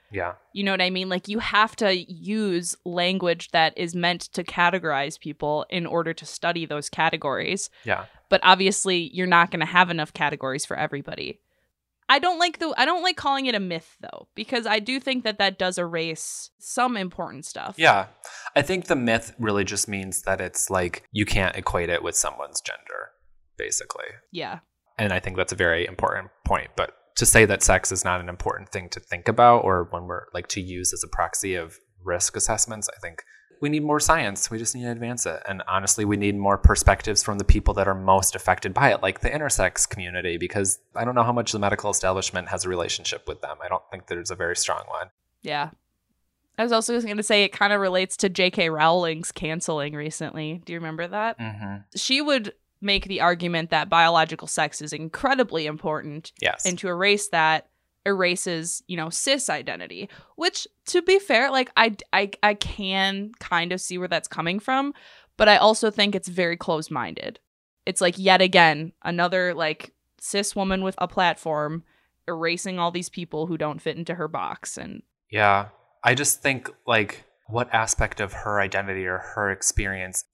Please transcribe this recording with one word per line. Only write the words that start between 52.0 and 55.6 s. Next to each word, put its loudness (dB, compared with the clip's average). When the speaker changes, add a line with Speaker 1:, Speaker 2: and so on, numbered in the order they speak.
Speaker 2:
would 0
make 0
the -4
argument 0
that 0
biological 2
sex -4
is -10
incredibly -2